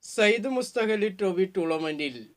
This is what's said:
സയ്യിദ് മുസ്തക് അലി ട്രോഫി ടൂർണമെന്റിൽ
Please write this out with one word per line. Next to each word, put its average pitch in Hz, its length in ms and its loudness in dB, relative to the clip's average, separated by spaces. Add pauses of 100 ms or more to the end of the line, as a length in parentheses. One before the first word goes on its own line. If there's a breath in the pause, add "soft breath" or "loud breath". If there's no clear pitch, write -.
സയ്യിദ് 220 460 2
മുസ്തക് 247 420 0
അലി 214 180 0
ട്രോഫി 190 360 0
ടൂർണമെന്റിൽ 160 680 -2 (220)